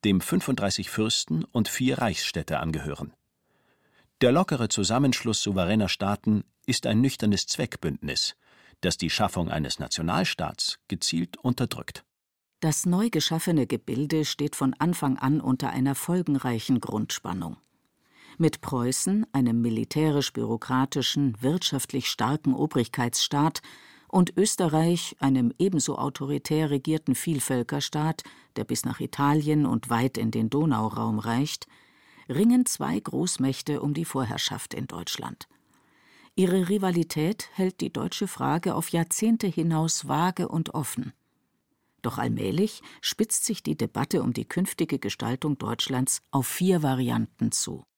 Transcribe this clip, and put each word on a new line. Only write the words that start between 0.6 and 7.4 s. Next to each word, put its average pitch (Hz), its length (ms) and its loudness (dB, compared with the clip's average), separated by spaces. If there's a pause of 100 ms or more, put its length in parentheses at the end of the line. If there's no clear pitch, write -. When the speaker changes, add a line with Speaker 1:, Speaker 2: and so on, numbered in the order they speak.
Speaker 1:
Fürsten 113 540 -2
und 113 220 0
vier 131 300 0
Reichsstädte 82 600 -2
angehören. 73 540 -6 (1080)
Der 123 100 6
lockere 139 380 2
Zusammenschluss 113 720 0
souveräner 98 480 2
Staaten 101 540 0 (240)
ist - 180 -2
ein 113 160 4
nüchternes 110 460 2